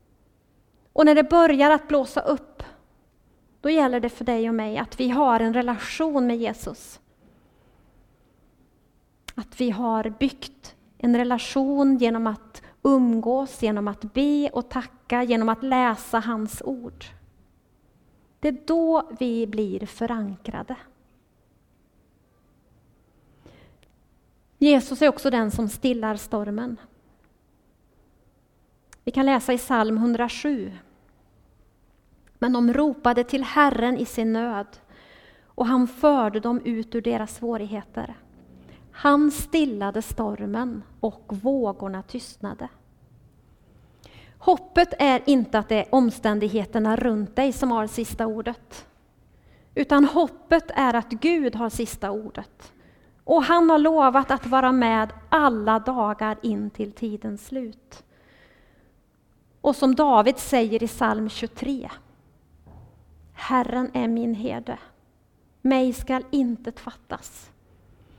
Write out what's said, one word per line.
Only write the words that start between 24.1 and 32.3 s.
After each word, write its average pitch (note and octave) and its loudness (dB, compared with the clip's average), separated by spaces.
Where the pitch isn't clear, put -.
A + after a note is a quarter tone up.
Jesus C4+ 4
är D4+ 6
också C#4 -2
den A3+ 0
som A3 -2
stillar A3 -4
stormen. G#3+ -8
Vi A#3+ -6
kan C4+ 0
läsa B3+ 2
i B3 0
psalm A3+ 0
hundrasju. A#3 -2